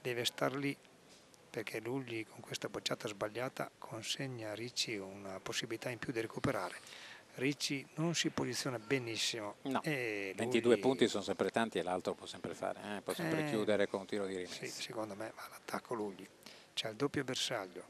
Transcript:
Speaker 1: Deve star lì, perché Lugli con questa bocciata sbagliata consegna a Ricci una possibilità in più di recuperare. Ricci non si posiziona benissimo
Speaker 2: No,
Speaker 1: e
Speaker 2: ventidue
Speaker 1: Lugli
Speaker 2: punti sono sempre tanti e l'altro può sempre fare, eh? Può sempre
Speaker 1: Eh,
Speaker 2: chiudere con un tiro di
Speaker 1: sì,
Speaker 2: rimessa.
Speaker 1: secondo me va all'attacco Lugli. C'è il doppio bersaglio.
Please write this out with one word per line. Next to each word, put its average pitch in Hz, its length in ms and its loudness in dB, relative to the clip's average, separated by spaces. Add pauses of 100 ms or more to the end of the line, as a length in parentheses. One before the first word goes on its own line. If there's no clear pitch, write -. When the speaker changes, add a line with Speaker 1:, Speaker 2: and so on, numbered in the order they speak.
Speaker 1:
Deve 120 240 0
star 131 300 2
lì, 139 220 0 (720)
perché 113 300 -4
Lugli 120 460 -4
con - 140 -16
questa - 280 -6
bocciata 110 400 -2
sbagliata 110 680 -2
consegna 117 720 -4
a 104 40 -4
Ricci 117 420 -2
una 98 440 -8
possibilità - 500 -4
in 117 80 -6
più - 140 -4
di 113 80 0
recuperare. 110 540 0 (600)
Ricci 135 600 0
non 160 200 2
si 156 160 4
posiziona 127 480 0
benissimo 113 840 0
Speaker 2:
No, 135 220 2
Speaker 1:
e 110 520 0
Speaker 2:
ventidue 120 380 8
Speaker 1:
Lugli 104 80 6
Speaker 2:
punti 120 260 8
sono 101 140 0
sempre 95 280 2
tanti 113 280 2
e 85 40 2
l'altro 90 320 2
può 95 120 -12
sempre 87 280 -6
fare, 98 420 -2
eh? 95 60 -4
Può - 120 -2
sempre 160 320 2
Speaker 1:
Eh, - 40 0
Speaker 2:
chiudere 104 360 4
con 98 140 0
un 95 60 -8
tiro 101 200 0
di 95 80 -2 (120)
Speaker 1:
sì, - 140 -8
Speaker 2:
rimessa. - 220 -6
Speaker 1:
secondo 107 320 -4
me 110 200 -6
va - 120 -10
all'attacco - 480 -6
Lugli. 101 320 -4 (480)
C'è - 140 -2
il 110 80 -6
doppio 143 260 2
bersaglio. 113 680 -2